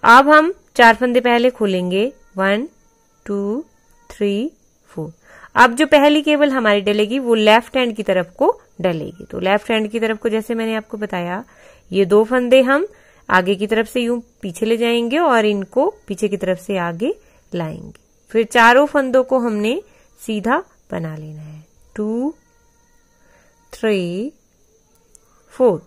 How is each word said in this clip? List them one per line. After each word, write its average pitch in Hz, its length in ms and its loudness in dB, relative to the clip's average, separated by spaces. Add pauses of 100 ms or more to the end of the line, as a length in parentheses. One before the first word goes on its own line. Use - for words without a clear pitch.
अब 262 260 6
हम 311 240 4 (220)
चार 233 200 6
फंदे 247 260 0
पहले 240 300 2
खोलेंगे, 190 600 -2 (260)
वन, 202 300 -2 (580)
टू, 202 380 -6 (460)
थ्री, 208 420 -4 (360)
फोर। 160 240 -12 (440)
अब 233 200 4
जो 302 120 2
पहली 294 340 4
केबल 294 300 2
हमारी 220 300 0
डलेगी 208 380 -2
वो 240 160 0
लेफ्ट 220 420 2
हैंड 240 180 -2
की 214 80 -8
तरफ 180 340 -2
को 339 140 2 (300)
डलेगी। 170 440 -6
तो - 160 -10
लेफ्ट 196 300 0
हैंड 214 180 -2
की 226 100 -6
तरफ 220 200 -2
को 233 100 -4
जैसे 220 260 -4
मैंने 226 200 -4
आपको 220 220 -10
बताया, 190 460 -8 (480)
ये 190 140 2
दो 208 200 4
फंदे 247 380 4
हम 285 240 0 (420)
आगे 185 260 2
की 196 120 -6
तरफ 220 200 -2
से 247 140 -6
यूं 240 180 -4 (220)
पीछे 196 240 -8
ले 226 120 0
जाएंगे 233 400 -2
और 262 280 2
इनको 208 420 -2 (200)
पीछे 202 200 -6
की 190 100 -4
तरफ 185 220 -4
से 196 200 -8
आगे 175 340 -6 (380)
लाएंगे। 165 420 -10 (380)
फिर 226 140 0
चारों 240 400 6
फंदों 262 380 0
को 254 160 -2
हमने 233 420 -4 (400)
सीधा 220 360 -4 (340)
बना 160 240 -10
लेना 156 260 -16
है, 151 220 -20 (320)
टू, 233 380 -4 (1400)
थ्री, 202 580 -4 (1200)
फोर। 202 340 0